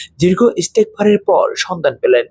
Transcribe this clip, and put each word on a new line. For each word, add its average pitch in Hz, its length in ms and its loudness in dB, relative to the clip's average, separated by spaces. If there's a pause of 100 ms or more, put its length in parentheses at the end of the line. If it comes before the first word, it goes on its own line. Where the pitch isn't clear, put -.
(180)
দীর্ঘ 185 260 2 (120)
ইস্তেগফারের 208 680 0
পর - 320 0
সন্তান 160 380 -4
পেলেন। 120 340 0